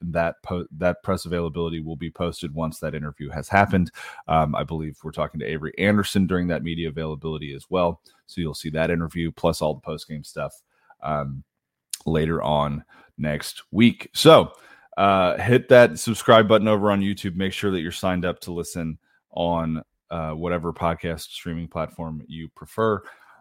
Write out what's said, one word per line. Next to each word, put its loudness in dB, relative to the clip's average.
That -2
po-, -6
that 0
press -4
availability -4
will -10
be -8
posted -6
once -6
that -6
interview -10
has -10
happened. 4
Um, 2
I -2
believe -8
we're -12
talking -8
to -8
Avery -8
Anderson 2
during 0
that -2
media -4
availability -8
as -16
well. 0
So -10
you'll -4
see -10
that 0
interview -4
plus 0
all 0
the -16
post-game -12
stuff, -12
um, -6
later 0
on -2
next -6
week. 4
So, 8
uh, 4
hit 2
that 8
subscribe 6
button 6
over 4
on 2
YouTube. -4
Make -4
sure -2
that -2
you're -6
signed -2
up -4
to -12
listen -6
on, -2
uh, -6
whatever -4
podcast -4
streaming -10
platform -10
you -14
prefer. -4